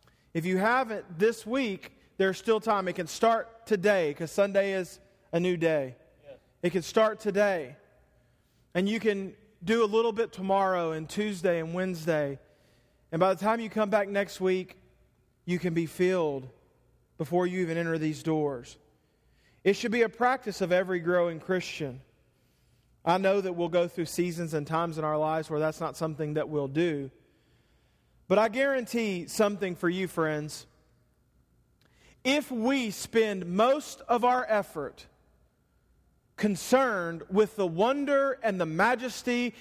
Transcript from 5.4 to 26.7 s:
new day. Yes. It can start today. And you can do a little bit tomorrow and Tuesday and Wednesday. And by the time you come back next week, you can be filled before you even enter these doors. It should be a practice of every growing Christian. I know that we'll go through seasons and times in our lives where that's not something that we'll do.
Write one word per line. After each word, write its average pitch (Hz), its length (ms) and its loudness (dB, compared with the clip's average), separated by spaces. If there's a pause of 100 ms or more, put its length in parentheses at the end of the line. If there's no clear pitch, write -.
new 180 160 2
day. 156 400 0 (280)
Yes. - 140 -20 (240)
It 175 80 2
can 180 120 -2
start 220 360 2
today. 185 560 -2 (1000)
And 190 140 2
you 220 120 0
can 196 340 -2 (280)
do 226 220 4
a - 20 2
little 226 260 2
bit 214 200 -2
tomorrow 185 600 0
and 160 140 -6
Tuesday 185 540 0
and 165 140 -6
Wednesday. 160 640 -2 (720)
And 165 80 0
by 190 140 4
the 165 100 -14
time 226 160 2
you 220 80 -6
come 214 220 -2
back 202 180 2
next 202 320 -4
week, 185 380 -2 (680)
you 175 140 0
can 175 160 -2
be 170 100 0
filled 156 640 0 (680)
before 175 280 0
you 185 140 0
even 165 160 0
enter 165 220 -2
these 156 240 -2
doors. 147 560 -2 (840)
It 196 120 4
should 214 180 -2
be 240 80 2
a 226 80 4
practice 247 540 0
of 175 100 0
every 185 260 2
growing 170 420 0
Christian. 151 600 -4 (1040)
I 175 140 4
know 190 240 4
that 180 100 -4
we'll 170 160 -2
go 175 180 2
through 165 200 -4
seasons 170 480 -4
and 147 120 -2
times 165 300 -2
in 156 80 -4
our 151 140 0
lives 156 320 0
where 151 100 -2
that's 156 200 -2
not 151 140 -6
something 156 400 -4
that 151 140 -2
we'll 147 200 -2
do. 143 420 -2 (1160)